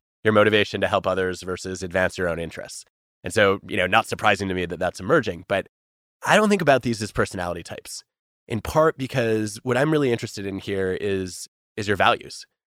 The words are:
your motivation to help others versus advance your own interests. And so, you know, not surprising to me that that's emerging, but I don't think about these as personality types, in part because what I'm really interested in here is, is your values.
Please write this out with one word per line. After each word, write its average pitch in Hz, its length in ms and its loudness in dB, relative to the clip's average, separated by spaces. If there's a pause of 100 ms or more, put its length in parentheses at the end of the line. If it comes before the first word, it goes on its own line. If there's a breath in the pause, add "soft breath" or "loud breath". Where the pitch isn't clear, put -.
(240)
your 110 80 6
motivation 104 480 4
to 92 80 2
help 95 180 0
others 92 360 0
versus 92 400 -8
advance 92 340 0
your 90 120 0
own 82 100 -2
interests. - 460 -10 (400)
And 90 100 -8
so, 101 240 4 (100)
you 104 80 -6
know, 92 100 2
not 107 200 2
surprising 101 420 0
to 92 60 -4
me 90 120 -2
that 85 120 -8
that's 87 220 -4
emerging, 104 480 -2
but 95 200 -2 (560)
I 151 120 4
don't 214 120 4
think 196 140 2
about 139 200 4
these 113 200 -2
as 101 100 -6
personality 87 500 -4
types, - 420 -14 (440)
in 110 140 -4
part 156 340 2
because 113 640 -2
what 123 140 0
I'm 147 140 2
really 143 220 2
interested 110 340 -4
in 98 140 -6
here 95 380 -2
is, 95 480 -4 (300)
is 104 120 -6
your 101 80 2
values. - 500 0 (260)